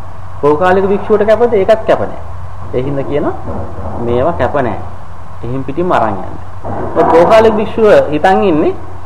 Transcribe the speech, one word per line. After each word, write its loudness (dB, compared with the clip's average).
කෝකාලික 2
භික්ෂුවට 2
කැපද? 2
ඒකත් 4
කැප 2
නැහැ. -6
ඒ -2
හින්දා -2
කියනවා -2
මේවා 0
කැප -2
නැහැ. -2
එහෙන් -4
පිටින්ම -2
අරන් 0
යන්න. -6
මොකද 2
කෝකාලික 6
භික්ෂුව 0
හිතන් 2
ඉන්නේ 2